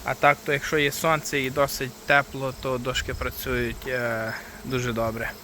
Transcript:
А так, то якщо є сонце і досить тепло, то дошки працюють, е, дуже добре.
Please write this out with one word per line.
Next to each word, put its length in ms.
А 100
так, 320
то 80
якщо 240
є 140
сонце 480
і 100
досить 560
тепло, 560
то 160
дошки 360
працюють, 720
е, 460
дуже 280
добре. 380